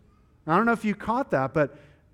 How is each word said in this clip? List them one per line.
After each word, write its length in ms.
I 100
don't 100
know 80
if 120
you 100
caught 360
that, 220
but, 240